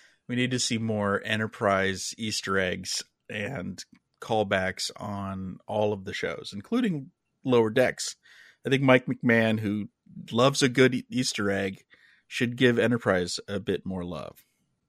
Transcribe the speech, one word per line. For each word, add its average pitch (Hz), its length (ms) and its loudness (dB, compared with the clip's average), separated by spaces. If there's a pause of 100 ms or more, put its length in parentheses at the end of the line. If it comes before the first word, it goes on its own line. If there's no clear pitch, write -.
(280)
We 123 80 -4
need 127 160 0
to 123 80 0
see - 180 -2
more 104 480 0
Enterprise 101 880 0
Easter 101 440 -4
eggs 92 440 -4 (240)
and 101 560 -8 (380)
callbacks 98 760 -2
on 98 680 -8
all 107 280 0
of 95 120 -8
the 92 80 -8
shows, - 400 -8
including 175 560 -2 (340)
Lower 117 280 4
Decks. 120 440 0 (480)
I 131 60 -2
think 135 140 2
Mike 131 240 6
McMahon, 113 540 2
who 104 280 -2 (420)
loves 135 300 4
a 139 80 4
good 127 240 6
e-, 123 160 -4
Easter 110 400 -2
egg, 98 360 -2 (420)
should 120 300 -2
give 123 200 4
Enterprise 107 720 0
a 101 120 -4
bit 98 240 -4
more 92 200 -8
love. 78 420 -12 (440)